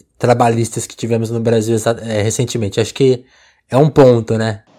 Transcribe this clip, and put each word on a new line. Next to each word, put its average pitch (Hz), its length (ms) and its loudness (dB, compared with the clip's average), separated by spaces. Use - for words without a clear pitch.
trabalhistas 117 680 0
que - 100 -18
tivemos 113 340 -4
no 117 100 -6
Brasil 113 340 0
exa-, 113 260 -2
é, 110 220 -4
recentemente. 113 580 -4
Acho - 140 -4
que 131 300 0
é - 80 -2
um 151 140 4
ponto, 117 480 4
né? 110 240 -4